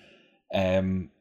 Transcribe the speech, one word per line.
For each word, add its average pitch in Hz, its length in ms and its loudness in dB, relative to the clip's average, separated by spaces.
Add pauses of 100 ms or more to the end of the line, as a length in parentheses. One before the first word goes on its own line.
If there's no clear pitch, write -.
(540)
um, 95 560 0 (120)